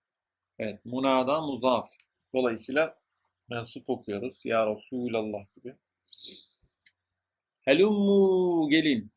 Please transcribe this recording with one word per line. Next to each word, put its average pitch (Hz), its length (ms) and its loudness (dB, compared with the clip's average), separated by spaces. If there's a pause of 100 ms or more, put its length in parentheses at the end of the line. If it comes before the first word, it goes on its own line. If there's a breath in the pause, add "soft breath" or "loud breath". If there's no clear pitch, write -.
(600)
Evet, 107 260 -8
munada 131 560 2
muzaf. 127 480 0 (460)
Dolayısıyla 127 640 0 (500)
mensup 120 400 -8
okuyoruz. 120 560 -6
Ya 113 220 2
Resulallah 107 880 -6
gibi. 127 200 -18 (1900)
Helummu, 185 1080 4
gelin 143 480 0